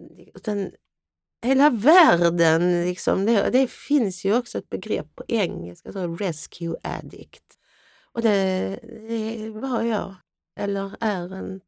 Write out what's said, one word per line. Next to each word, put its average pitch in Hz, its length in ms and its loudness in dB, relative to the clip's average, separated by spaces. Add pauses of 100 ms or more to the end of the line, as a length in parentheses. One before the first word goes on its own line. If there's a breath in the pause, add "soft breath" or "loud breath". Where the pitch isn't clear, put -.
(360)
utan 202 360 -4 (720)
hela 269 240 6
världen, 175 1160 4
liksom. 180 400 0
Det, 214 240 2
det 254 220 4
finns 240 540 -2
ju 202 120 2
också 240 200 -6
ett - 120 -8
begrepp 190 460 -6
på - 120 -12
engelska, 175 640 -4
så 190 240 -4
rescue 165 680 -6
addict. - 600 -10 (680 soft breath)
Och 233 100 -6
det, 190 580 2 (280)
det 220 420 -4
var 220 320 -4
jag, 208 340 -2 (440)
eller 196 400 -4
är 185 340 -4
en 190 340 -8